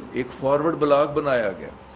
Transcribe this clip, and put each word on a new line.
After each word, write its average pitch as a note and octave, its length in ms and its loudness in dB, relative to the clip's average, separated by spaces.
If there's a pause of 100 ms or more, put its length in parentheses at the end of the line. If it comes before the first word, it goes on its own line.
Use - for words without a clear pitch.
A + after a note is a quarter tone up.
(160)
एक B2+ 140 -4
फॉरवर्ड D3 460 0
ब्लॉक D3 340 4
बनाया C#3 380 0
गया, E2+ 220 -8 (260)